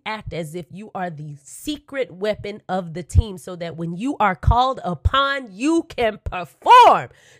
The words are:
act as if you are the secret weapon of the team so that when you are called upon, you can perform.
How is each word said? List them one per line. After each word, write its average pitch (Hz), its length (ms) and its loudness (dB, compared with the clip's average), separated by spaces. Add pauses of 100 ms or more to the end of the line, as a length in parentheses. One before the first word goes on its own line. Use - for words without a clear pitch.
act 214 280 -10
as 156 220 -8
if 175 160 -12
you 196 240 -18
are 180 140 -6
the 151 340 -14
secret - 680 -10
weapon 202 580 -8
of 175 240 -6
the 175 100 -10
team 208 340 -2
so 180 200 -14
that 170 180 -10
when 170 220 -8
you 262 240 -6
are 196 140 2
called 247 500 2
upon, 269 680 0
you 302 320 0
can 220 400 -4
perform. 202 840 6 (300)